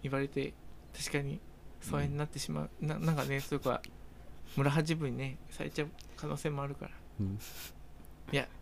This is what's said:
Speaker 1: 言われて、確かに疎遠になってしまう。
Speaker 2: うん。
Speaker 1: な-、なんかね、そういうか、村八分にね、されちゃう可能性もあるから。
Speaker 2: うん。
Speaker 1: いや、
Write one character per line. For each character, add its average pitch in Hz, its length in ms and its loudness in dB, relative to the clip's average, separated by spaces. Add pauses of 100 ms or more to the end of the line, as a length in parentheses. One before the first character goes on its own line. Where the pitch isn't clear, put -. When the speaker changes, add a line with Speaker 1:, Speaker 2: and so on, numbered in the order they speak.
Speaker 1:
言 135 80 -2
わ 139 80 6
れ 139 80 4
て、 139 260 0 (420)
確 - 160 -2
か 147 60 4
に 143 220 0 (400)
疎 143 200 0
遠 143 120 4
に 143 40 0
な 151 100 2
っ - 20 0
て - 100 -4
し - 140 -2
ま 151 100 0
う。 - 80 -4 (100)
Speaker 2:
う - 40 0
ん。 147 40 4
Speaker 1:
な-、 156 120 2
な 160 120 6
ん 156 40 4
か 139 80 4
ね、 139 160 2
そ - 160 0
う - 20 4
い - 20 -6
う - 40 -2
か、 - 180 4 (720)
村 139 140 8
八 156 240 6
分 156 160 2
に 120 80 0
ね、 135 180 -2 (140)
さ - 140 -4
れ 147 60 -2
ち 156 120 2
ゃ - 20 0
う 151 40 -2 (280)
可 151 120 -4
能 147 80 2
性 151 140 0
も 143 120 0
あ 139 60 0
る 143 80 -4
か - 100 -6
ら。 - 60 -8 (280)
Speaker 2:
う - 40 2
ん。 98 140 2 (960)
Speaker 1:
い 143 40 6
や、 131 120 2 (140)